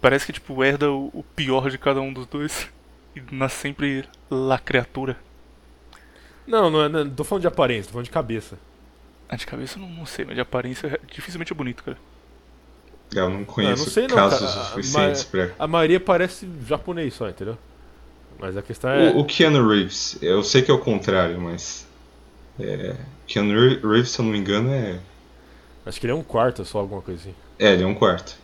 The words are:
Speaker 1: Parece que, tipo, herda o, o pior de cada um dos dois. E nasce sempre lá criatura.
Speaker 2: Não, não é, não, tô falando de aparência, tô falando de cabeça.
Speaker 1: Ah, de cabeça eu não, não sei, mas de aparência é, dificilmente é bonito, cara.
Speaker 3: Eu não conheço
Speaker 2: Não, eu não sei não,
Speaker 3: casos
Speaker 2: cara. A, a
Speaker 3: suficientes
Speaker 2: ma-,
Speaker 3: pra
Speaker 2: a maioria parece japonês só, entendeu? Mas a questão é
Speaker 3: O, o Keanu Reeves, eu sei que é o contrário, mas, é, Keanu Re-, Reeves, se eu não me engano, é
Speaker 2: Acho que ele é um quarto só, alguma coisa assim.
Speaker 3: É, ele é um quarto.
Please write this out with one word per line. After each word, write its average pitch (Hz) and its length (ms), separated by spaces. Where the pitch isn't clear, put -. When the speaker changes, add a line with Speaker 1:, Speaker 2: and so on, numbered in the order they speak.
Speaker 1:
Parece 135 260
que, 151 60
tipo, 131 300
herda 143 280
o, 139 240
o 147 100
pior 135 340
de 131 80
cada 135 220
um 135 120
dos 127 140
dois. 147 420
E 139 80
nasce 131 260
sempre 139 460
lá 131 300
criatura. 127 580
Speaker 2:
Não, 220 220
não 156 160
é, 147 40
não, 151 200
tô 139 140
falando 190 200
de 175 60
aparência, 123 360
tô - 80
falando 120 140
de - 40
cabeça. 113 480
Speaker 1:
Ah, - 80
de - 100
cabeça - 320
eu 190 40
não, 185 60
não 165 160
sei, - 200
mas - 100
de - 60
aparência 131 480
é, 143 120
dificilmente 170 400
é 170 40
bonito, 127 280
cara. - 120
Speaker 3:
Eu 92 160
não 101 140
conheço 101 280
Speaker 2:
Não, 131 100
eu 156 40
não - 60
sei 247 160
não, 247 80
Speaker 3:
casos - 240
Speaker 2:
cara. 101 120
A, - 100
a - 40
Speaker 3:
suficientes 143 580
Speaker 2:
ma-, - 60
Speaker 3:
pra 90 260
Speaker 2:
a 151 120
maioria 165 320
parece 185 480
japonês 151 480
só, 113 140
entendeu? 104 280
Mas 95 160
a 101 60
questão 127 280
é 143 200
Speaker 3:
O, 143 100
o 143 40
Keanu 147 440
Reeves, 101 520
eu 92 220
sei 131 180
que 131 120
é - 20
o 127 40
contrário, 92 640
mas, - 460
é, 95 380
Keanu 104 260
Re-, 123 260
Reeves, 113 300
se - 80
eu 120 60
não 110 80
me 107 60
engano, 104 340
é 104 260
Speaker 2:
Acho - 140
que 123 60
ele 120 60
é 143 40
um 160 60
quarto 117 420
só, - 140
alguma 98 240
coisa 87 180
assim. 90 140
Speaker 3:
É, 104 160
ele 90 80
é 92 40
um 101 80
quarto. - 500